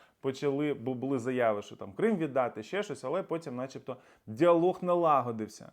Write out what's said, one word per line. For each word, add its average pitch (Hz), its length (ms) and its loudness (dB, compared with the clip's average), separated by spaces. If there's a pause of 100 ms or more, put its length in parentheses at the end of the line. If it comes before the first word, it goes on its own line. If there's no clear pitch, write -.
(200)
почали, 139 540 -2
бо 123 200 -6
були 131 240 -2
заяви, 117 440 0
що - 140 -16
там 101 160 -12
Крим 214 240 0
віддати, 127 460 -2
ще 185 200 -4
щось, 151 220 -10
але 165 180 -2
потім 156 340 -6
начебто 127 400 -10 (300)
діалог 170 560 4
налагодився. 135 920 2